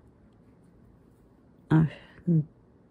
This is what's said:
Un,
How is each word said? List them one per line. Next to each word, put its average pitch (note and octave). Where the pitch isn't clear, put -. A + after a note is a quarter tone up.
Un, D#3+